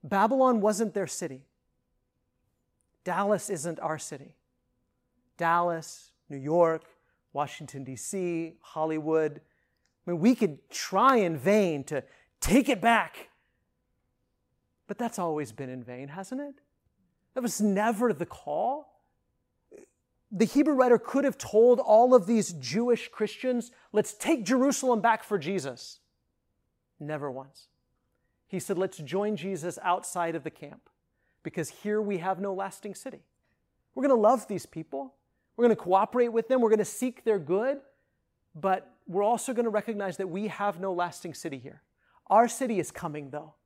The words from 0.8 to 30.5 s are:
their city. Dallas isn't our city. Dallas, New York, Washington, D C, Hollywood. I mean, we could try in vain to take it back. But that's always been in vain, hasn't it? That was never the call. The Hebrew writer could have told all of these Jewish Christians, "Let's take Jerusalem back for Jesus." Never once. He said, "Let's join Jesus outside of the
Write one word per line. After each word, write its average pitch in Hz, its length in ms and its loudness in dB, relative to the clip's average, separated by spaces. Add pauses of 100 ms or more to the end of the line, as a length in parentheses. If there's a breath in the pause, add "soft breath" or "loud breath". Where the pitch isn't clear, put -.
their 190 140 -4
city. 139 400 -10 (1600)
Dallas 196 460 -2
isn't 165 300 -6
our 156 180 -4
city. - 380 -14 (1000)
Dallas, 170 760 -2 (160)
New 139 80 -10
York, 160 460 2 (500)
Washington, 143 500 -8
D 131 120 -12
C, 170 680 -6
Hollywood. 156 800 -2 (640)
I 175 60 -4
mean, 170 80 -2
we 233 160 6
could 165 340 -4
try 247 460 2
in 180 220 2
vain 165 480 2
to 139 180 -6 (360 soft breath)
take 247 300 4
it 226 100 0
back. 220 500 0 (1600)
But 196 120 -12
that's 233 200 -6
always 151 340 -4
been 127 180 -12
in 127 140 -10
vain, 123 260 -14
hasn't 190 300 -10
it? 285 220 -12 (720)
That 262 80 -6
was 240 180 -4
never 214 540 2
the 160 120 -4
call. 226 760 -6 (1300)
The 208 140 2
Hebrew 294 280 2
writer 247 260 6
could 277 240 -2
have 269 140 0
told 233 420 4
all 240 340 6
of 202 140 6
these 214 260 0
Jewish 196 560 -2
Christians, 233 640 -4 (200 soft breath)
"Let's 214 220 0
take 262 320 -2
Jerusalem 247 560 2
back 170 220 2
for 208 140 -2
Jesus." 139 640 -6 (1000)
Never 147 320 -8
once. 135 380 -14 (760)
He 185 140 -6
said, 185 180 -4
"Let's 190 200 -4
join 190 400 -2
Jesus 170 440 -6
outside 175 540 -2
of 143 80 -6
the 151 80 -8